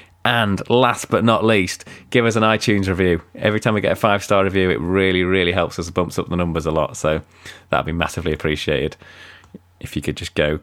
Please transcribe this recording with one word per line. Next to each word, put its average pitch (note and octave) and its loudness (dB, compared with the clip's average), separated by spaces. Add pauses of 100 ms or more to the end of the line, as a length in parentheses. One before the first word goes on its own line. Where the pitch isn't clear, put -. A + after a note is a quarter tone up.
(260)
And A2+ 0
last A#2+ 2
but G2+ 2
not A2 2
least, G#2 0 (260)
give A#2+ 2
us A2 0
an A2 2
iTunes G#2+ 2
review. F2+ 2 (140)
Every G#2+ 0
time A2+ 0
we G#2 0
get - 0
a - 2
five-star G2+ 2
review, F#2+ 2
it B1 0
really, F#2 0
really F2+ 2
helps F2 -2
us, E2+ -6
bumps F2 -4
up - -6
the E2 -4
numbers E2 -2
a D#2 -2
lot. D#2 -2
So D#2 -2 (480)
that'd C#2+ 0
be D#2+ -6
massively E2 -4
appreciated. D2+ -2 (840)
If - -14
you D2+ -4
could - -4
just - -12
go, D2+ 0